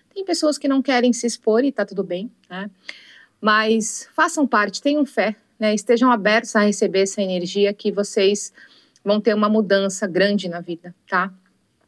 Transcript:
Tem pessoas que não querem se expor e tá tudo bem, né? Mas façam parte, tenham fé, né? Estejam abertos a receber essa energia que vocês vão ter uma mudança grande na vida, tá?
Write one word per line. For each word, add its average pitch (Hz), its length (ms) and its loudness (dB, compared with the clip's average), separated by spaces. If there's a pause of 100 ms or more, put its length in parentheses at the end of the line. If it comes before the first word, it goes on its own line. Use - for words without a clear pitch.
(180)
Tem 381 60 -8
pessoas 311 340 -2
que - 80 -6
não 269 160 2
querem 247 300 2
se 233 160 -2
expor 226 360 0
e 277 60 0
tá 208 140 -4
tudo 196 180 -6
bem, 180 260 -6 (220)
né? 190 180 -10 (720)
Mas 220 720 0
façam 320 340 0
parte, 208 340 0
tenham 294 240 2
fé, 208 300 -2 (240)
né? 214 120 2
Estejam 240 380 2
abertos 220 460 0
a 214 40 4
receber 202 420 2
essa 196 200 -2
energia 185 500 0
que 202 200 -4
vocês 202 600 0 (520)
vão 208 160 2
ter 214 120 2
uma 208 160 2
mudança 196 600 0
grande 190 400 0
na 170 120 -8
vida, 170 320 -12 (160)
tá? 185 240 -2 (560)